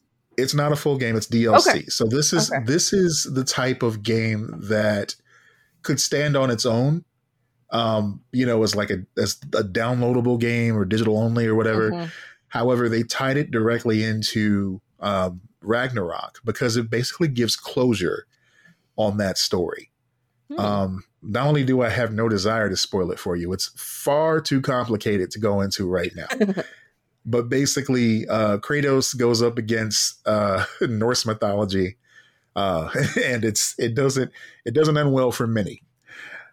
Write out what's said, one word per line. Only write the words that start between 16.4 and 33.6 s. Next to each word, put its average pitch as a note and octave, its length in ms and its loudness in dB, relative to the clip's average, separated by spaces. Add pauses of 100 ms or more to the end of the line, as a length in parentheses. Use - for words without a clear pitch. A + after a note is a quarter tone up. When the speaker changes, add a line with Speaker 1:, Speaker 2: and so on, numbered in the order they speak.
Speaker 1:
because A2+ 320 -2
it A2+ 140 -2
basically B2+ 360 -2
gives A#2+ 280 0
closure A2+ 720 -2 (720)
on G#2 200 0
that G2 220 -2
story. - 500 -4 (580)
Speaker 2:
Hmm. D4 120 -8
Speaker 1:
Um, G2 440 -2 (200)
not A#2+ 240 -2
only D3 160 2
do B2+ 180 2
I A#2 80 2
have A2 240 0
no A2+ 160 0
desire G#2+ 400 0
to F#2 80 -2
spoil F#2 340 -2
it F2+ 60 -6
for F2+ 180 -4
you, F2 160 -4
it's - 240 -6
far D#3 640 0
too C#3 220 0
complicated A#2 720 0
to G2+ 80 -12
go G2+ 220 2
into G2 280 -2
right F2+ 260 0
now. - 140 -12
Speaker 2:
<laughs> G3 340 -2 (640)
Speaker 1:
But A#2 220 0
basically, B2+ 800 0
uh, G#2+ 320 2
Kratos C3+ 580 0
goes A#2+ 240 2
up A#2 160 2
against, A2 720 -2
uh, G#2 360 2 (100)
<laughs> - 80 -8
Norse A#2+ 440 0
mythology, G2+ 720 0 (580)
uh, F2+ 360 -2 (140)
<laughs> - 200 -2
and B2 180 -2
it's, G#2+ 360 -2